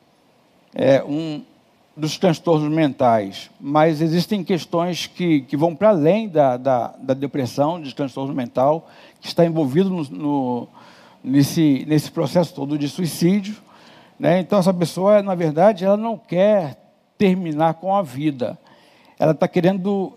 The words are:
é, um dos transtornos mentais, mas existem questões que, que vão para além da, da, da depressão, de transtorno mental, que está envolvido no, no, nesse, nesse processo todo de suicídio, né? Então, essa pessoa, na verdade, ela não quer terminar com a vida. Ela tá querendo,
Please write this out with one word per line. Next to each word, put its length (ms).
é, 280
um 400
dos 200
transtornos 540
mentais, 880
mas 420
existem 440
questões 640
que, 320
que 160
vão 180
para 140
além 400
da, 280
da, 400
da 180
depressão, 640
de 120
transtorno 400
mental, 560
que 60
está 180
envolvido 460
no, 140
no, 640
nesse, 640
nesse 240
processo 420
todo 240
de 100
suicídio, 680
né? 220
Então, 220
essa 120
pessoa, 500
na 120
verdade, 500
ela 120
não 200
quer 640
terminar 580
com 220
a 60
vida. 540
Ela 160
tá 140
querendo, 680